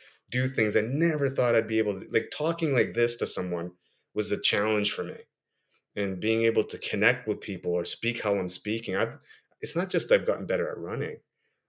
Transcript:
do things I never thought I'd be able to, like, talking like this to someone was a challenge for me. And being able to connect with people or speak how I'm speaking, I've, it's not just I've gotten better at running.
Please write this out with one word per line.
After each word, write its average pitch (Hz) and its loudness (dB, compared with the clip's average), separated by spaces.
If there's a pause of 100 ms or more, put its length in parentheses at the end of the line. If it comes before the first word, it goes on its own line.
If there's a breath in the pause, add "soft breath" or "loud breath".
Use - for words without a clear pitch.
(280 soft breath)
do 127 0
things 110 0
I 110 6
never 143 2
thought 123 2
I'd 110 4
be 110 2
able 104 0
to, - -12
like, 113 0
talking 160 0
like 101 2
this 117 2
to 101 -2
someone 87 -4 (420)
was 101 0
a 101 -2
challenge 104 2
for 87 -6
me. 80 -10 (760)
And 98 -2
being 113 2
able 113 4
to - -10
connect 110 0
with 104 -2
people 90 -6
or 87 0
speak - -6
how 104 2
I'm 92 -2
speaking, 104 -4
I've, 117 0 (440 soft breath)
it's - -4
not 185 -2
just - 0
I've 98 6
gotten 98 0
better 90 0
at 76 -6
running. 90 -6 (500)